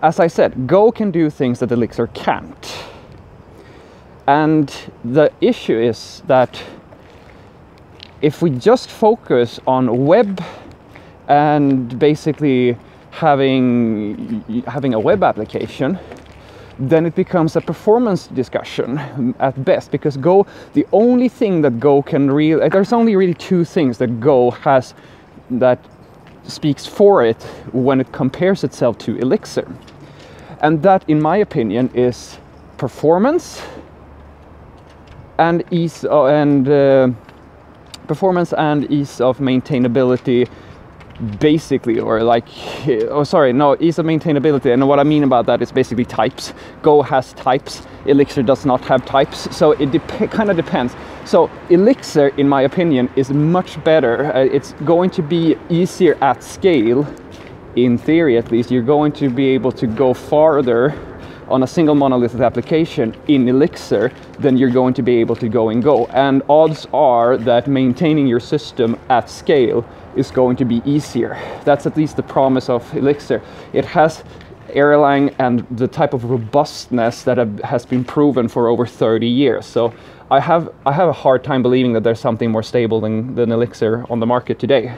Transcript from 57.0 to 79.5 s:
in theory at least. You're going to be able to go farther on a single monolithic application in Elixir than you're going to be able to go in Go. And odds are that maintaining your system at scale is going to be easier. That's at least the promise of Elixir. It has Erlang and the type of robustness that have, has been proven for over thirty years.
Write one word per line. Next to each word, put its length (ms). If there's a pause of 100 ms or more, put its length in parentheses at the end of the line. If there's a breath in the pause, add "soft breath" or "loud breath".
in 220
theory 400
at 140
least. 200
You're 260
going 160
to 160
be 200
able 220
to 140
go 280
farther 800 (540 loud breath)
on 160
a 40
single 280
monolithic 460
application 760 (120)
in 200
Elixir 640 (280 loud breath)
than 180
you're 140
going 240
to 60
be 160
able 180
to 120
go 220
in 100
Go. 280
And 420
odds 420
are 460
that 300
maintaining 600
your 120
system 600 (100)
at 200
scale 560 (300 loud breath)
is 160
going 260
to 80
be 200
easier. 520 (260 loud breath)
That's 220
at 100
least 200
the 80
promise 440
of 140 (140)
Elixir. 460 (320 loud breath)
It 120
has 380 (460 loud breath)
Erlang 680
and 320
the 180
type 280
of 100
robustness 1000
that 140
have, 220
has 260
been 180
proven 440
for 200
over 200
thirty 400
years. 380